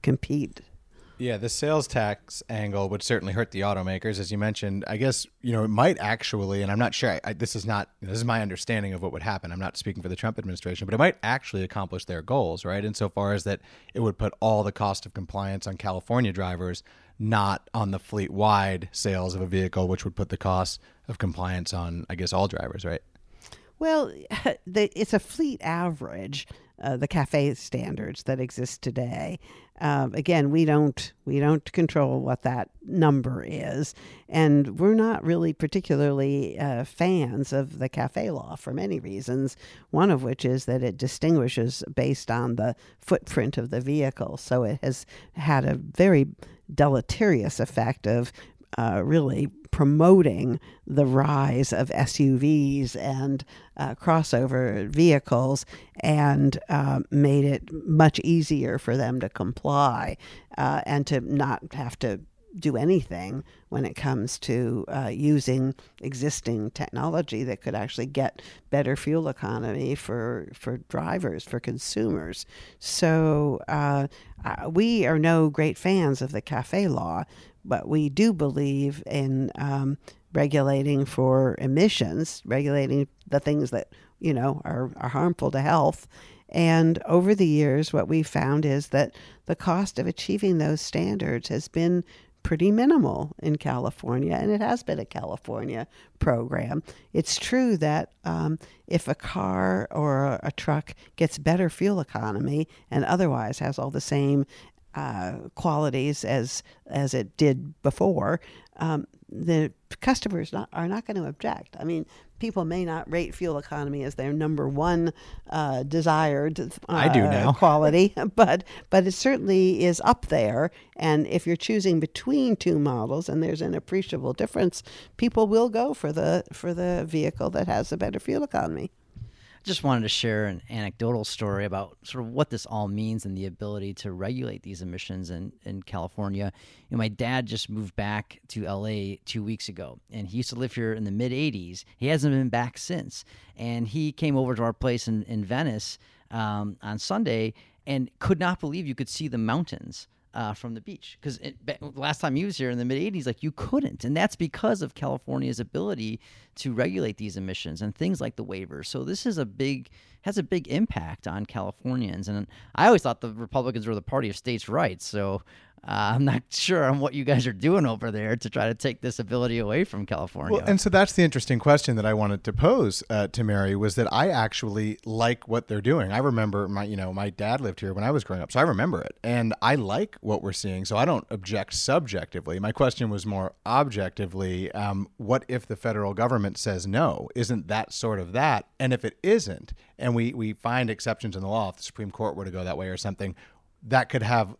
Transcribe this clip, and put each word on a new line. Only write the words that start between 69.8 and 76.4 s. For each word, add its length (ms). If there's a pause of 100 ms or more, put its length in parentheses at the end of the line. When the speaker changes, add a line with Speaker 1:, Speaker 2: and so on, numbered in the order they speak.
Speaker 1:
for, 580
for 260 (120)
drivers, 540
for 160
consumers. 840 (340)
So, 920
uh, 400 (360)
uh, 240
we 380
are 120
no 300
great 300
fans 420
of 120
the 100